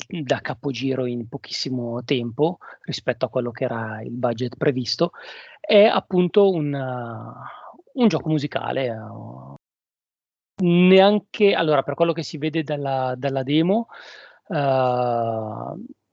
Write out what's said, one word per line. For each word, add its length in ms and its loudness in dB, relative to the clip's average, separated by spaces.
da 320 -2
capogiro 680 -4
in 200 -4
pochissimo 760 -6
tempo 560 -2
rispetto 420 -4
a 40 -10
quello 220 -2
che 120 -6
era 400 -6
il 80 -10
budget 440 -4
previsto. 560 -2
È 240 6
appunto 680 4
un, 220 -2
un 1300 -4
gioco 220 2
musicale, 560 -2
eh, 1800 -12
neanche, 880 6
allora, 280 2
per 140 -6
quello 180 2
che 100 -6
si 140 -10
vede 260 -2
dalla, 540 -2
dalla 260 -2
demo, 440 2
eh, 1300 -2